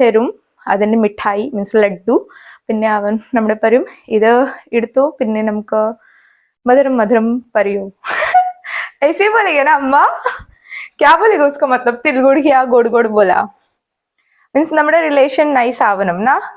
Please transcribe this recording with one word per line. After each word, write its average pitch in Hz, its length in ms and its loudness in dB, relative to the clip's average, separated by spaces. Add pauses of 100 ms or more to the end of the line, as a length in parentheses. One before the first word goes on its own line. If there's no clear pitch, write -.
തരും. 233 340 2 (320)
അതിൻ്റെ 214 320 0
മിഠായി, 208 560 -4
മീൻസ് 202 220 -4
ലഡ്ഡു. 208 520 0 (380)
പിന്നെ 220 240 -2
അവൻ 208 280 -2 (160)
നമ്മുടെ 220 280 0
പറയും, 240 240 2 (220)
"ഇത് 233 380 2 (260)
എടുത്തോ, 233 480 -2
പിന്നെ 214 220 -4
നമുക്ക് 214 500 -4 (760)
മധുരം 262 300 2
മധുരം 226 480 0 (120)
പറയൂ." 202 360 -4 (100)
<laughs> 719 540 -2 (460)
ऐसे 339 220 0
ही 427 40 2
बोलेगा 392 340 0
ना 302 120 2
अम्मा? 277 300 2 (960)
क्या 302 240 4
बोलेगा 403 280 2
उसका 285 160 -4
मतलब, 247 280 0
"तिल 262 260 -2
गुड़ 269 200 4
किया, 269 240 2
गोड 240 240 2
गोड 233 180 0
बोला"? 208 400 2 (1080)
മീൻസ് 320 200 0
നമ്മുടെ 311 260 2
റിലേഷൻ 294 540 2
നൈസ് 247 280 0
ആവണം 196 360 0
എന്നാ. 269 220 0 (160)